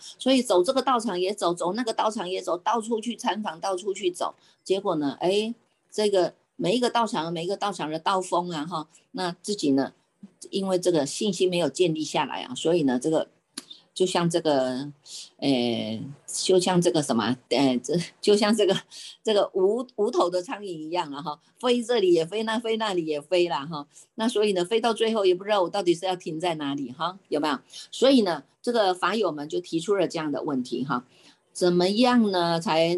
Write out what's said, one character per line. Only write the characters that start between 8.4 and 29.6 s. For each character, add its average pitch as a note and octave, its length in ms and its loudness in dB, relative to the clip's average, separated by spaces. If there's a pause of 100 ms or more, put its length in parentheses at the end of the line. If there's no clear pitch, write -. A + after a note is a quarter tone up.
啊 D#3 160 -6
哈， D#3+ 240 -6 (220)
那 F3+ 320 -4
自 G#3 120 -6
己 D3+ 180 0
呢， C3+ 200 0 (560)
因 G3 200 -4
为 F#3 100 2
这 F3+ 120 0
个 D#3 140 4
信 G#3 260 -2
心 F3+ 200 0
没 F3 80 0
有 E3 100 2
建 E3+ 260 2
立 D#3 80 -4
下 D3+ 220 -2
来 F#2+ 200 -8
啊， - 100 -12
所 D#3+ 200 0
以 E3+ 100 2
呢， B2+ 140 2
这 D#3 120 -2
个 D#3 180 0 (640)
就 F#3 140 0
像 F3 240 0
这 E3+ 100 0
个， C#3 500 0 (460)
呃， A#2 640 0 (240)
就 - 320 2
像 F#3 220 4
这 E3+ 100 2
个 D#3+ 120 2
什 C3+ 120 -2
么， A2+ 220 0 (140)
呃， C3 260 4
这， B2 180 -4 (280)
就 G#3 120 4
像 G#3 220 4
这 G#3 100 2
个， F#3 80 4 (480)
这 A3 120 0
个 G3+ 180 2
无， G#3+ 340 2 (100)
无 G#3+ 140 0
头 F3+ 200 2
的 F3+ 120 -2
苍 G3 200 -10
蝇 - 20 -10
一 D#3+ 260 -10
样 E3 220 -4
啊 C#3 80 -8
哈， D3+ 180 -8 (220)
飞 B3 220 2
这 A#3 180 0
里 F#3 100 4
也 E3 140 6
飞， G3+ 200 -4
那 A3 140 -2
飞 A3+ 200 -2
那 G#3+ 160 -2
里 F3 100 0
也 D3+ 160 -2
飞 F3 280 2
啦 C#3+ 180 -4
哈。 D3+ 200 -8 (280)
那 A3 120 0
所 G#3 160 2
以 G#3+ 120 2
呢， F3 100 0
飞 A3+ 160 0
到 A3+ 140 2
最 A3 200 0
后 G3+ 120 2
也 F3+ 80 6
不 F3+ 100 -6
知 G3+ 60 -2
道 G#3 120 4
我 E3+ 60 0
到 G3+ 140 -2
底 F3 120 4
是 E3+ 120 -6
要 F#3 100 0
停 E3+ 240 -8
在 F3 140 0
哪 C#3+ 200 -4
里 C#3 160 -6
哈， D#3+ 280 -6 (100)
有 D3+ 100 0
没 D3+ 100 0
有？ C3+ 100 0 (320)
所 B3 200 4
以 C4 120 8
呢， E3 220 -2 (180)
这 B3 100 -2
个 G3+ 220 2
法 F3+ 200 -2
友 G#3 160 0
们 D3 160 -8
就 F3 140 -6